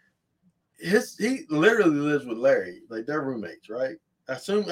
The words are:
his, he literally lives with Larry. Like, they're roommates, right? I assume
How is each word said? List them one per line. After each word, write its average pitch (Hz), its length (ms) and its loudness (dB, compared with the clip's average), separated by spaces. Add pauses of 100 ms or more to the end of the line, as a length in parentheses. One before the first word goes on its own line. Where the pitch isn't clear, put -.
(800)
his, 202 380 0
he 247 220 -2 (100)
literally 165 460 4
lives 143 320 0
with 113 100 -6
Larry. 113 520 2
Like, 113 180 -8
they're 151 160 -4
roommates, 107 480 -8
right? 127 240 -4 (340)
I 131 40 -6
assume 196 380 -2